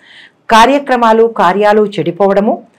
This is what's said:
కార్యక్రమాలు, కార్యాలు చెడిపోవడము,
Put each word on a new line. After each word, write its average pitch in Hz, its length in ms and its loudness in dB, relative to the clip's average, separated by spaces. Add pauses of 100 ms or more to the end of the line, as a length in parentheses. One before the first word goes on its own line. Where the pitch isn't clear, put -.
(500)
కార్యక్రమాలు, 233 760 2
కార్యాలు 208 580 0
చెడిపోవడము, 196 800 -2 (160)